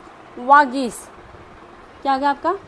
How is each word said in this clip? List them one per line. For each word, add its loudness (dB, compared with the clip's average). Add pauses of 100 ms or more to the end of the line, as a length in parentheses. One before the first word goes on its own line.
(380)
वागीश, 0 (960)
क्या -2
हो -2
गया 0
आपका? -4 (120)